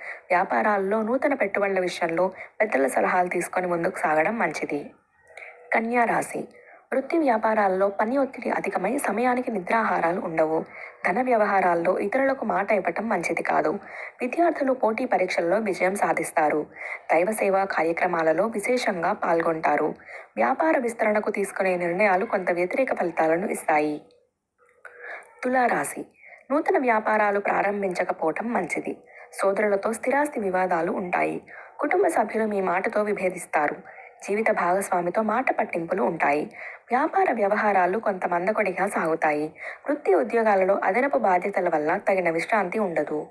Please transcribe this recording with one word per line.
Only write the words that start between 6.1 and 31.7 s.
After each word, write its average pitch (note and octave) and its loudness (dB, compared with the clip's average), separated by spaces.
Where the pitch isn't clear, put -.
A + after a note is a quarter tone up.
వృత్తి C4+ 0
వ్యాపారాల్లో A3 2
పని A3 0
ఒత్తిడి B3+ -2
అధికమై G3 -2
సమయానికి B3 0
నిద్రాహారాలు F#3 0
ఉండవు. D#3+ 0
ధన G3 0
వ్యవహారాల్లో G3 2
ఇతరులకు C4+ 0
మాట G#3 0
ఇవ్వటం G3+ 0
మంచిది E3 -2
కాదు. D#3+ 0
విద్యార్థులు D4 0
పోటీ A3 0
పరీక్షల్లో F#3 2
విజయం F#3+ 0
సాధిస్తారు. D#3+ 0
దైవ F3 2
సేవా G3 2
కార్యక్రమాలలో E3 0
విశేషంగా G#3+ -2
పాల్గొంటారు. D#3+ 0
వ్యాపార C4+ 2
విస్తరణకు A3 0
తీసుకునే F#3+ -2
నిర్ణయాలు F3+ 2
కొంత F#3+ -2
వ్యతిరేక F3+ 0
ఫలితాలను E3 0
ఇస్తాయి. D3+ -2
తులారాశి B3+ 0
నూతన E4 2
వ్యాపారాలు G#3+ 2
ప్రారంభించకపోవటం F#3+ -2
మంచిది. F3+ -4
సోదరులతో G3+ 0
స్థిరాస్తి C#4 0
వివాదాలు F#3 0
ఉంటాయి. F3 -2